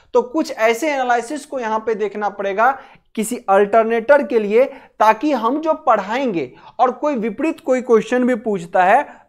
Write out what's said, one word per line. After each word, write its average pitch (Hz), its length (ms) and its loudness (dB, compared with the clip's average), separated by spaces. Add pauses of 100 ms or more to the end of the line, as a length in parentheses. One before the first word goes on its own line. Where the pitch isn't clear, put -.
(140)
तो 240 80 4
कुछ 262 300 -4
ऐसे 233 420 0
एनालिसिस 254 520 -4
को 269 140 -8
यहाँ 220 200 -4
पे 220 160 -4
देखना 208 340 -6
पड़ेगा 202 400 0 (460)
किसी 220 220 -6 (120)
अल्टरनेटर 226 760 4
के 233 160 -2
लिए, 214 260 2 (340)
ताकि 220 320 4
हम 247 300 -2
जो 311 120 0
पढ़ाएंगे 214 800 -2 (280)
और 247 120 2
कोई 294 240 -4
विपरीत 240 440 -4
कोई 254 220 -2
क्वेश्चन 247 420 2
भी 247 120 0
पूछता 196 480 -2
है 233 220 4 (240)